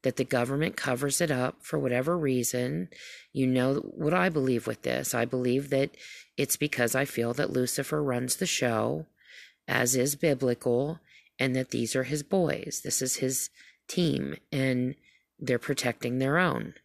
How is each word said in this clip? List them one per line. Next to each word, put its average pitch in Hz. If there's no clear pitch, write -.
That 127
the 131
government 135
covers 135
it 165
up 127
for 156
whatever 131
reason. 135
You 131
know 127
what -
I 185
believe 131
with 117
this. 123
I 117
believe 127
that 139
it's 139
because 127
I 135
feel 117
that -
Lucifer 135
runs 127
the 190
show 120
as 123
is 139
biblical, 131
and 127
that 127
these 117
are 131
his 143
boys. -
This -
is 131
his 131
team, 143
and 127
they're 127
protecting 127
their 139
own. 165